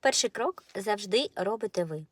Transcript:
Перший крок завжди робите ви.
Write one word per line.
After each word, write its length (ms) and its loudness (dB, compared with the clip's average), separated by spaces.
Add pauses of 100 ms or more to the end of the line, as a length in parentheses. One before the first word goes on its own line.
Перший 300 2
крок 340 -4 (100)
завжди 600 0
робите 480 -2
ви. 280 -8